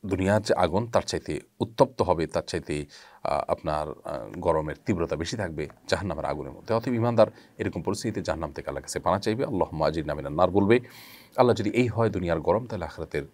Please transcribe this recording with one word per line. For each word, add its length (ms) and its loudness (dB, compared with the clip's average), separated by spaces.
দুনিয়ার 360 2
যে 120 2
আগুন, 360 0
তার 120 2
চাইতে 380 -4
উত্তপ্ত 420 2
হবে, 240 2
তার 160 -2
চাইতে, 440 -4
আ, 240 0
আপনার, 400 -2
আ, 400 -10
গরমের 360 0
তীব্রতা 300 0
বেশি 200 -4
থাকবে 320 -4
জাহান্নামের 360 -2
আগুনের 280 -6
মধ্যে। 220 -4
অতএব 200 0
ইমানদার 320 4
এরকম 240 -4
পরিস্থিতিতে 400 -4
জাহান্নাম 300 -4
থেকে 180 -8
আল্লাহর 120 -8
কাছে 160 -8
পানা 200 2
চাইবে, 260 0
"আল্লাহুম্মা 420 0
আজিরনা 280 -2
মিনান 200 -6
নার" 160 4
বলবে। 300 6
আল্লাহ, 200 6
যদি 140 -2
এই 160 2
হয় 240 2
দুনিয়ার 300 0
গরম, 260 2
তাহলে 180 -6
আখিরাতের 380 -6